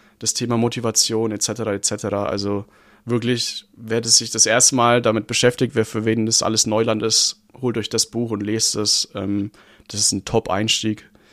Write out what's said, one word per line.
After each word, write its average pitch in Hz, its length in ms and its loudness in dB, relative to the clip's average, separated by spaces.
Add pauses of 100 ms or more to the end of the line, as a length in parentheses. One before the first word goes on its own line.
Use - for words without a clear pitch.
(180)
das - 160 -4
Thema 120 240 -2
Motivation, 113 760 0
et 104 100 -4
cetera, 107 300 -4
et 101 140 -4
cetera. 101 400 -2
Also 101 400 -2 (400)
wirklich, 117 680 -2
wer 113 280 -2
das 113 160 4
sich 113 120 -2
das 110 140 2
erste 120 320 4
Mal 120 240 6
damit 113 260 0
beschäftigt, 123 480 2
wer 110 120 2
für 110 180 -6
wen 113 220 2
das 110 160 2
alles 110 240 0
Neuland 110 360 0
ist, - 400 0 (200)
holt 120 160 0
euch 107 100 -4
das - 180 0
Buch 117 240 -4
und 104 120 -4
lest 110 340 -2
es. - 380 0
Ähm, 101 360 -4 (380)
das 107 100 -10
ist - 140 0
ein 98 140 -4
Top-Einstieg 110 840 -2 (240)